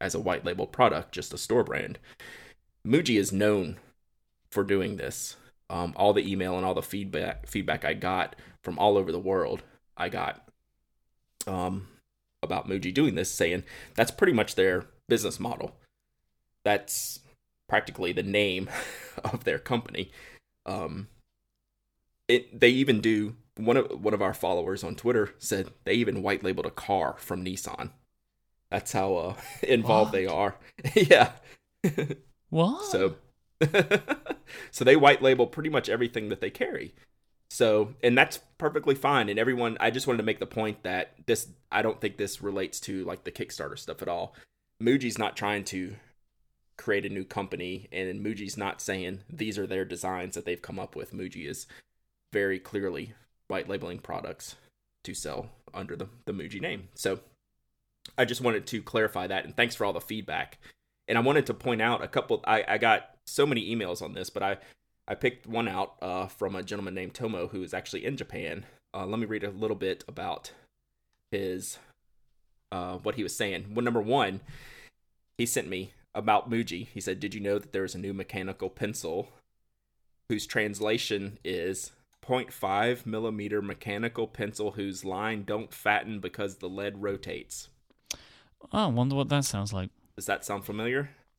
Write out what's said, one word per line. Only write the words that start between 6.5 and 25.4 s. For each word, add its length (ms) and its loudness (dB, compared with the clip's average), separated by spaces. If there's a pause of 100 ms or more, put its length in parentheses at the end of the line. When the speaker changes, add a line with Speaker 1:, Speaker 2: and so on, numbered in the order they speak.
Speaker 1:
and 80 -2
all 100 2
the 80 -2
feedback, 640 -6
feedback 360 -2
I 100 0
got 420 -2 (260)
from 160 -6
all 180 8
over 140 4
the 80 -2
world, 460 0 (320)
I 120 -2
got, 400 -6 (1000)
um, 400 -4 (560)
about 240 -4
Muji 260 -2
doing 220 4
this, 140 -2
saying 340 0 (300)
that's 180 2
pretty 220 4
much 200 2
their 320 2 (220)
business 320 2
model. 340 -6 (880)
That's 580 -2 (460)
practically 460 0
the 100 0
name 460 0 (280)
<laughs> 280 -14
of 200 -4
their 140 0
company. 520 -4 (560)
Um, 420 -6 (1200)
it, 320 4
they 80 10
even 320 6
do, 360 2 (200)
one 220 4
of, 260 -2
one 80 4
of 80 0
our 140 2
followers 500 -2
on 100 -6
Twitter 440 2
said 320 -2 (140)